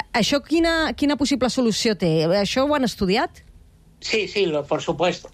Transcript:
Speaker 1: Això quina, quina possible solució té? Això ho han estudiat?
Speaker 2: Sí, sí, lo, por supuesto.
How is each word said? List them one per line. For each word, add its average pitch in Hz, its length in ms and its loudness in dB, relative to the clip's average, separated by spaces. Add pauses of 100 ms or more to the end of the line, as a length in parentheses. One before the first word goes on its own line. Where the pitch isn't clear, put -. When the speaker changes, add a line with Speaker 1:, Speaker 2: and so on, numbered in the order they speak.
(120)
Speaker 1:
Això 254 320 0
quina, 330 480 0
quina 285 240 0
possible 247 320 0
solució 226 480 0
té? 165 220 2 (180)
Això 254 320 0
ho 294 80 2
han 269 80 0
estudiat? 220 580 -2 (560)
Speaker 2:
Sí, 208 300 -4
sí, 202 160 0
lo, 151 220 0
por 151 160 -2
supuesto. 165 520 -2